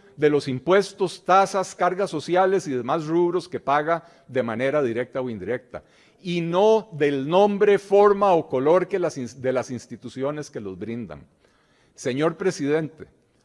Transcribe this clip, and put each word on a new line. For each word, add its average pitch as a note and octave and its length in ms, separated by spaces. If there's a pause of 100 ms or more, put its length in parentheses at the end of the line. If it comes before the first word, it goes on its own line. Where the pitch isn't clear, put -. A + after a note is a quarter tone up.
(180)
de D3 140
los C#3+ 160
impuestos, F3+ 760
tasas, F#3+ 520
cargas F3+ 340
sociales F3+ 580
y D3 40
demás C3 340
rubros F3 420
que - 120
paga D3+ 440 (240)
de B2+ 140
manera B2+ 400
directa B2 400
o B2+ 80
indirecta, G#2+ 540 (380)
y F3 200
no G3+ 500
del C#3+ 360
nombre, G3+ 500
forma G3+ 560
o E3 140
color E3 400
que F#3+ 120
las E3 180
ins-, A#2+ 180
de C3 180
las B2 160
instituciones C3 800
que C3 100
los F#2+ 180
brindan. G#2 480 (680)
Señor D3 420
presidente, D#3 760 (360)